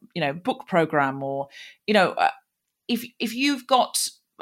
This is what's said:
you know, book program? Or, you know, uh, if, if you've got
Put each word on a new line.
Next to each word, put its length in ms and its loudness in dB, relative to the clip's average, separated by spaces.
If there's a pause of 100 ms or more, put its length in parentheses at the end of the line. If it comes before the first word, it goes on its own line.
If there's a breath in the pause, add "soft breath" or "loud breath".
(140)
you 80 -6
know, 120 0
book 340 -6
program? 540 2
Or, 280 -6 (360 loud breath)
you 80 2
know, 180 4
uh, 200 2 (560)
if, 160 -2 (160)
if 140 -4
you've 340 -2
got 400 2 (340)